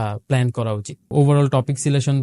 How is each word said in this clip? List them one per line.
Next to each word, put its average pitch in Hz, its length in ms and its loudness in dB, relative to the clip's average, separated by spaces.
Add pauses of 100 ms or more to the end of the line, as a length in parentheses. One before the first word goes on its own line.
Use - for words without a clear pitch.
(280)
প্ল্যান 127 200 2 (100)
করা 113 140 -2 (100)
উচিত। - 160 -14 (220)
Overall 143 360 4
টপিক 131 280 -2
সিলেকশন 139 400 0